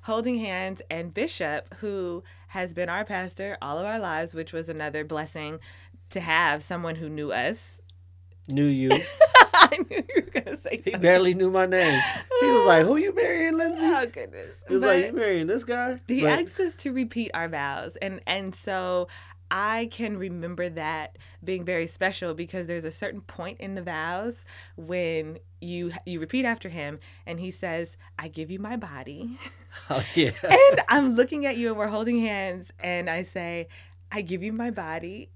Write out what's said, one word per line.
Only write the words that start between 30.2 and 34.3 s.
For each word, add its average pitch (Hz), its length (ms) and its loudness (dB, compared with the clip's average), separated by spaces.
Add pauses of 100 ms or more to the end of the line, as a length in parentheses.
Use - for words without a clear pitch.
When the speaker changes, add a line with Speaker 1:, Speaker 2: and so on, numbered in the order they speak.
Speaker 1:
And 277 460 8
I'm 262 220 4
looking 254 340 0
at 262 100 -2
you 233 140 -4
and 214 80 -4
we're 214 100 -2
holding 220 320 -2
hands 190 600 -4
and 175 320 -4
I 170 100 -2
say, 170 460 -8 (440)
"I 208 100 -6
give 175 200 -6